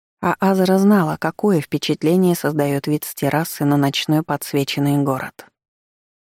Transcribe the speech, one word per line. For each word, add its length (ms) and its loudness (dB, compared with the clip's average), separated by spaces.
А 180 0
Азра 380 2
знала, 420 4
какое 400 0
впечатление 760 0
создаёт 540 -2
вид 160 -2
с 100 -12
террасы 520 -2
на 100 2
ночной 480 0
подсвеченный 800 -2
город. 420 -6